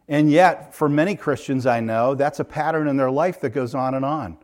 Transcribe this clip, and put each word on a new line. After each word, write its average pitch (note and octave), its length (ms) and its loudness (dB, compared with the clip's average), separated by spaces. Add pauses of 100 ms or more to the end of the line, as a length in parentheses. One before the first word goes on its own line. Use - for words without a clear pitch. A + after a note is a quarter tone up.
And D3+ 200 4
yet, E3 460 4
for D3+ 140 0
many D#3 260 2
Christians C3 500 -4
I A#2+ 140 2
know, A2+ 360 0
that's D3 260 -2
a - 20 -2
pattern D3+ 460 -2
in C#3 80 0
their C3 140 0
life E3 280 -2
that C3 120 -4
goes B2 220 -4
on C3 200 -2
and C3+ 100 -4
on. C3+ 400 -6